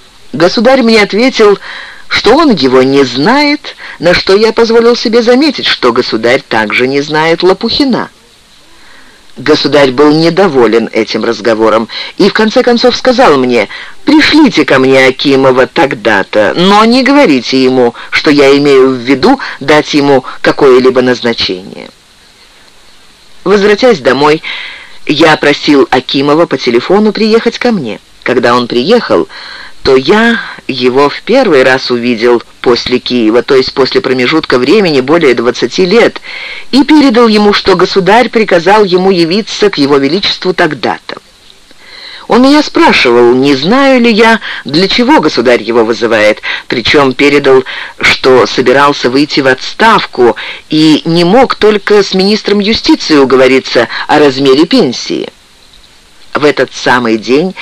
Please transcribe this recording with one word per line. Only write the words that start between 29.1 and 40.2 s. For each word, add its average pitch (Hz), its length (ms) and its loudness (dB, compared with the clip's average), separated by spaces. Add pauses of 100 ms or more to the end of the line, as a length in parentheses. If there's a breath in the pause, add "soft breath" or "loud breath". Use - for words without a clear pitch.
то 131 120 2
я 214 460 0 (260 loud breath)
его 131 420 0
в - 120 -14
первый 208 400 2
раз 131 300 0
увидел 120 500 0 (200)
после 123 360 -2
Киева, 117 460 0
то - 100 -2
есть 131 180 0
после 131 300 -2
промежутка 127 560 -2
времени 151 420 2
более 135 360 2
двадцати 120 500 -2
лет, 185 340 0 (520 loud breath)
и 262 120 2
передал 269 440 4
ему, 208 260 2
что 190 220 0
государь 190 540 0
приказал 196 540 2
ему 185 280 0
явиться 196 580 -2
к - 80 -10
Его 143 200 0
Величеству 170 580 -2